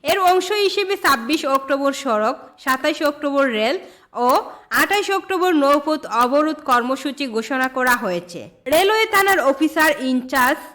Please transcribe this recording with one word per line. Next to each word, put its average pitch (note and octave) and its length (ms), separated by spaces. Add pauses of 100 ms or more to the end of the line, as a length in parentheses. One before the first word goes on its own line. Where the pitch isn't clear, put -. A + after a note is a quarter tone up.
এর E4 160
অংশ F#4 340
হিসেবে G4 440
ছাব্বিশ C4+ 500
অক্টোবর C4+ 460
সড়ক, B3 440 (220)
সাতাইশ C#4+ 440
অক্টোবর C#4+ 480
রেল A3+ 280 (340)
ও B3+ 300 (280)
আঠাইশ E4 400
অক্টোবর F4+ 440
নৌপথ D4 520
অবরোধ C#4 500
কর্মসূচি C4+ 720
ঘোষণা B3+ 420
করা B3+ 280
হয়েছে। F3 540 (160)
রেলওয়ে G4 400
থানার G4 340
অফিসার D4+ 640
ইনচার্জ B3+ 540 (160)